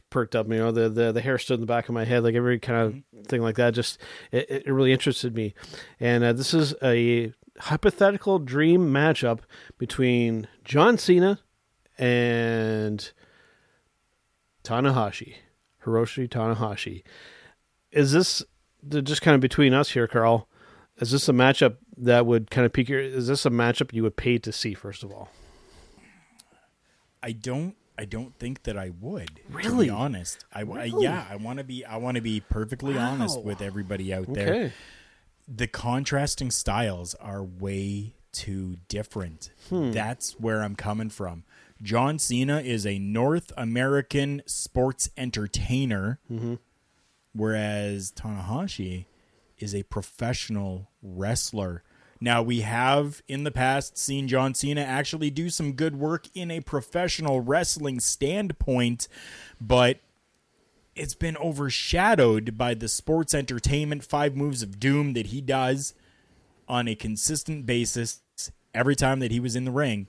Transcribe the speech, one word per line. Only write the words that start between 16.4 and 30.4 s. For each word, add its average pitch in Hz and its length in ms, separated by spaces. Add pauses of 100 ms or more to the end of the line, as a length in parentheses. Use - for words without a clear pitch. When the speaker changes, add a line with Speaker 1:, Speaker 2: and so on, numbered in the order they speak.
Speaker 1:
Is 139 200
this, 170 320 (460)
th-, 147 140
just 147 180
kinda 151 180
between 131 340
us 139 180
here, 117 160
Carl, 117 400 (500)
is 117 140
this 139 180
a 139 40
matchup 127 440 (200)
that 120 280
would 117 240
kinda 123 200
pique 123 200
your, 135 120
is 131 260
this 139 180
a 143 40
matchup 120 440
you 113 100
would 107 120
pay 123 240
to 110 120
see, 107 220
first 98 300
of 98 80
all? 101 180 (1900)
Speaker 3:
I 120 100
don't, 123 440 (220)
I 110 80
don't 113 320
think 127 260
that 107 140
I 95 220
would, 120 280
to 78 60
be - 200 (160)
Speaker 1:
Really? 240 200
Speaker 3:
honest. 107 640